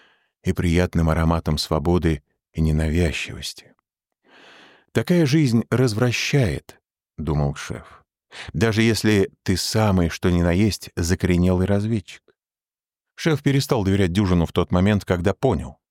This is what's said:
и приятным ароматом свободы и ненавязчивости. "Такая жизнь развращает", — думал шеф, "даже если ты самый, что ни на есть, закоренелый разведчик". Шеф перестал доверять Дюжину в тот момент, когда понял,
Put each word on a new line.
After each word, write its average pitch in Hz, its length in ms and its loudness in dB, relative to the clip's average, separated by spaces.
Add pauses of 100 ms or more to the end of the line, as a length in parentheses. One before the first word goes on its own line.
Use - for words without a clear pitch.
(440)
и 92 100 -2
приятным 85 560 0
ароматом 80 480 0
свободы 80 640 -2 (320)
и 82 80 -4
ненавязчивости. 78 1120 -4 (1200)
"Такая 170 320 2
жизнь 127 460 2
развращает", — 117 1080 0 (380)
думал 73 380 -2
шеф, - 480 -14 (500)
"даже 113 300 0
если 107 480 2 (100)
ты 92 160 -2
самый, 95 520 0
что - 200 -2
ни 87 140 2
на 87 80 2
есть, 98 440 -2
закоренелый 90 680 0
разведчик". 101 560 -4 (920)
Шеф 156 260 -2
перестал 135 420 0
доверять 95 300 2
Дюжину 90 320 2
в - 60 -10
тот 90 200 -2
момент, 95 320 2
когда 92 300 0
понял, 76 440 -4 (120)